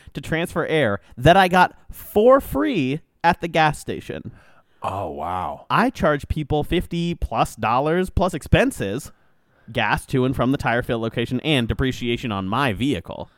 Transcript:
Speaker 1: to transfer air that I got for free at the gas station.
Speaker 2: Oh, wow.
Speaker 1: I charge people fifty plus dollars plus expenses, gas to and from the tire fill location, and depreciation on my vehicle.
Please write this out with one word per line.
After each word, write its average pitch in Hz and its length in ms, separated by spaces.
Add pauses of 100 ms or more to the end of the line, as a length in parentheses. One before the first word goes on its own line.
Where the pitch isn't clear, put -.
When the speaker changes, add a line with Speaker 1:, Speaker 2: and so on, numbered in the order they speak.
(140)
Speaker 1:
to 151 80
transfer 165 440
air 123 340 (180)
that 160 200
I 190 100
got 180 260 (180)
for 247 500
free 196 600 (220)
at 170 180
the 170 60
gas 156 320
station. - 520 (520)
Speaker 2:
Oh, 95 260
wow. 76 600
Speaker 1:
I 196 180
charge 151 380
people 151 360
fifty 170 520
plus - 400
dollars 143 560
plus 185 240
expenses, 139 760 (600)
gas 113 360
to 127 180
and 131 100
from 127 160
the 143 60
tire 120 260
fill 120 160
location, 117 420
and 131 260
depreciation 120 640
on 98 160
my 120 260
vehicle. 107 640